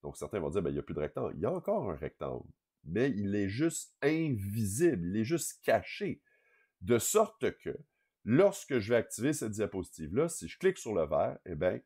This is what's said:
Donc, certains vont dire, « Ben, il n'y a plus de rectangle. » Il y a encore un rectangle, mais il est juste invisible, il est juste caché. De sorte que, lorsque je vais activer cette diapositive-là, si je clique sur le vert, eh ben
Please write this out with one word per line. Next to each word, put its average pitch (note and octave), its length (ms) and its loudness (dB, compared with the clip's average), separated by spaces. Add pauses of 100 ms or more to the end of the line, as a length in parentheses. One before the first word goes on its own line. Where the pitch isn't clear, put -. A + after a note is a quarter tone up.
Donc, C#2+ 140 -10
certains F2 240 -6
vont D2+ 100 -2
dire, « F#2 120 0
Ben, D2 80 0
il C#2+ 40 -2
n'y D2 40 -2
a C#2+ 40 -4
plus - 120 -8
de D2+ 60 -2
rectangle. » G2+ 360 -4
Il - 40 -8
y F#2 60 -2
a C#3+ 60 0
encore F3+ 380 -2
un D2+ 60 -4
rectangle, C2+ 500 -8 (380)
mais A2 260 0
il G2+ 240 -2
est G2+ 140 2
juste C#3+ 540 -4
invisible, A#2 1040 0
il F#2+ 120 -2
est A2 60 2
juste D3+ 380 -4
caché. - 600 0 (580)
De A2+ 180 4
sorte G3+ 600 2
que, - 180 -6 (480)
lorsque C#3+ 540 4
je G#2+ 140 0
vais A#2 60 6
activer A#2+ 360 0
cette A2+ 180 -4
diapositive-là, G2 760 -2
si E2+ 200 -8
je - 100 -14
clique F#3 200 2
sur A2 160 -6
le E2 120 2
vert, D2+ 380 0
eh F2+ 100 -8
ben F#2 320 0